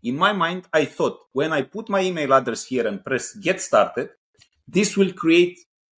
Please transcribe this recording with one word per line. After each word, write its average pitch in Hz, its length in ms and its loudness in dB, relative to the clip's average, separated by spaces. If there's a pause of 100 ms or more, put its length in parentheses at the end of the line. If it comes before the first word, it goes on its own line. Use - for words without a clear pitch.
In 123 140 -4
my 196 160 2
mind, 180 380 -2
I 156 140 2
thought 135 320 -2 (160)
when 151 180 -2
I 147 120 -2
put 220 260 -12
my 196 120 0
email 160 320 0
address 120 320 0
here 123 200 -2
and 101 180 -6
press 127 300 -6
get 165 280 -4
started, - 480 0 (580)
this 202 300 0
will 190 160 2
create 175 460 2 (400)